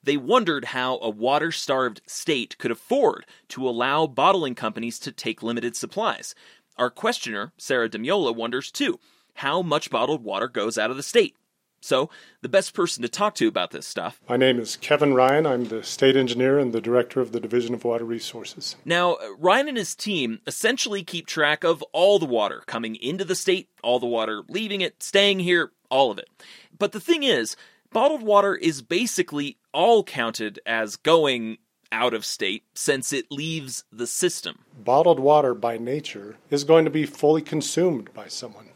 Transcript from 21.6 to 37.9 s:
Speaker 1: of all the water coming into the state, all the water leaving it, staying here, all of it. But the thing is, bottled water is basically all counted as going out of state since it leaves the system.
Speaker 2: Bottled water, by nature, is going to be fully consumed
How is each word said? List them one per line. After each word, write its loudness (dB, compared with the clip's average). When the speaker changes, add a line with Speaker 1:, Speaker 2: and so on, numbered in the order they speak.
Speaker 1:
of 2
all 6
the -2
water 0
coming -6
into -4
the -4
state, 0
all 2
the -4
water -2
leaving -4
it, -6
staying 2
here, 0
all 4
of -8
it. -16
But -2
the -8
thing 0
is, 0
bottled 2
water 4
is -2
basically -2
all 4
counted -6
as -2
going 2
out 0
of -4
state -4
since -2
it -4
leaves -8
the -6
system. -4
Speaker 2:
Bottled 4
water, 4
by -4
nature, -8
is 0
going 8
to 0
be 0
fully 2
consumed -2